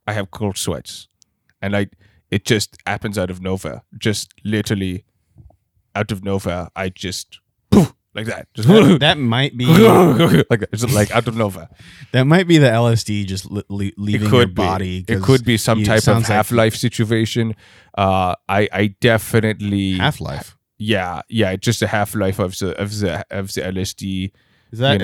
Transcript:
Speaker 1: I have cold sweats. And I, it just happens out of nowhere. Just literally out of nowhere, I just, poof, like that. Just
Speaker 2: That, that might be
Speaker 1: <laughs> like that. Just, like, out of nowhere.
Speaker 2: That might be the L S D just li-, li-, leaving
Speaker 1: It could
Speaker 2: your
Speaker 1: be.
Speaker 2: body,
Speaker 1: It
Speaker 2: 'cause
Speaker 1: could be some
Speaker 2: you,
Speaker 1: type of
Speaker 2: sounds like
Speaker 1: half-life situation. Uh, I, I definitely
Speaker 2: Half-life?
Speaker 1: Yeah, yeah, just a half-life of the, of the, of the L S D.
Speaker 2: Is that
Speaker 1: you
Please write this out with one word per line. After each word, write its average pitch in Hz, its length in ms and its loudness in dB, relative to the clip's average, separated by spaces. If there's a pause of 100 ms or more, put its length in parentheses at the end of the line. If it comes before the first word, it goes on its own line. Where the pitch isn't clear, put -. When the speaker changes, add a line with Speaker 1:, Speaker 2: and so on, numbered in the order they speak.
Speaker 1:
I 104 80 -4
have 101 160 -6
cold 101 260 -4
sweats. - 520 -8 (520)
And 98 140 -4
I, 101 120 0 (440)
it - 140 -2
just - 320 -2 (100)
happens 104 300 -6
out 92 140 -4
of 92 100 -12
nowhere. 95 420 -8 (160)
Just - 360 -6 (100)
literally 98 600 -4 (920)
out 104 180 -4
of 95 100 -8
nowhere, 95 540 -6
I 95 140 -6
just, - 500 -12 (300)
poof, 190 240 4 (200)
like 107 120 -8
that. - 260 -10
Just 110 160 0
Speaker 2:
That, 180 320 8
that 156 180 2
might 131 380 0
be 117 100 -4
Speaker 1:
<laughs> 165 840 6
like 117 100 2
that. 101 140 -6
Just, 113 200 0
like, 104 160 2
out 117 160 0
of 113 120 -6
nowhere. 92 320 -4 (420)
Speaker 2:
That 127 120 2
might 170 220 4
be 170 120 6
the 135 120 6
L 117 180 2
S 113 140 2
D 104 220 -4
just 95 260 -8
li-, 101 200 -8
li-, 98 260 -6
leaving 104 300 -2
Speaker 1:
It 104 40 0
could 123 80 4
Speaker 2:
your 120 100 6
Speaker 1:
be. 90 60 -12
Speaker 2:
body, 92 540 -4
Speaker 1:
It 113 60 -2
Speaker 2:
'cause 95 100 -2
Speaker 1:
could 127 220 4
be 120 100 2
some 113 220 0
Speaker 2:
you, 107 80 0
Speaker 1:
type 110 120 4
of 110 60 2
Speaker 2:
sounds 110 240 2
like 104 80 0
Speaker 1:
half-life 110 400 0
situation. 113 800 -2 (400)
Uh, 95 380 0 (120)
I, 101 240 0
I 101 160 0 (140)
definitely 104 960 0
Speaker 2:
Half-life? 85 580 -4 (220)
Speaker 1:
Yeah, 92 540 -4
yeah, 98 260 0
just 110 240 -2
a 107 60 0
half-life 101 520 -2
of 95 200 -4
the, 90 200 -6
of 101 200 -6
the, 95 320 -4
of 98 240 -8
the - 120 -6
L 95 120 -6
S 95 160 -6
D. 95 380 -6 (380)
Speaker 2:
Is 110 100 -10
that 127 120 2
Speaker 1:
you 101 120 0